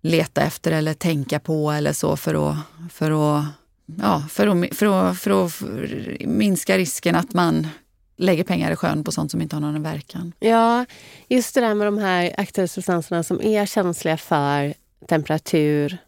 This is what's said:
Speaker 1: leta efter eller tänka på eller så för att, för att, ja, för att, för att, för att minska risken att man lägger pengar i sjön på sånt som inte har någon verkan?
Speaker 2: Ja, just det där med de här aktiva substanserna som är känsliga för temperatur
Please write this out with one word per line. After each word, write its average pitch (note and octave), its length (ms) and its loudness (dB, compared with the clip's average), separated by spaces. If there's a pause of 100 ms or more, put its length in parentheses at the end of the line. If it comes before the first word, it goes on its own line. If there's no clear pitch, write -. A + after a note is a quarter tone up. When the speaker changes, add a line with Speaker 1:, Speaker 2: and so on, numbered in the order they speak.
Speaker 1:
leta D#3+ 400 0
efter D3 300 -2
eller D#3 220 0
tänka D3 460 -2
på D3+ 320 0
eller D3 220 0
så D3+ 240 0
för D3+ 340 0
att, D3+ 60 -2 (340)
för D3+ 480 2
att, D3 60 -2 (560)
ja, F3+ 280 0
för G#3 180 2
att, F3 300 2
för G#3 80 2 (260)
att, F#3 80 -4
för G3 260 2
att E3 160 -8 (640)
minska F#3+ 520 2
risken F3 380 0
att E3+ 180 -2
man D#3+ 340 2 (500)
lägger F3+ 260 2
pengar E3 280 0
i E3 40 0
sjön D#3 280 -2
på D#3+ 80 -4
sånt D#3 200 -4
som E3 100 -4
inte D#3 140 -6
har D3 60 -4
någon D3+ 220 -4
verkan? D#3 560 -10
Speaker 2:
Ja, A3+ 460 2 (420)
just B3 280 0
det C4+ 60 4
där A3 120 2
med G#3 140 0
de G#3 100 0
här F#3 400 0
aktiva F#3+ 300 -2
substanserna E3+ 560 -2
som - 180 -2
är G#3+ 240 2
känsliga E3+ 520 -2
för C#3+ 560 0 (340)
temperatur D3+ 920 2 (100)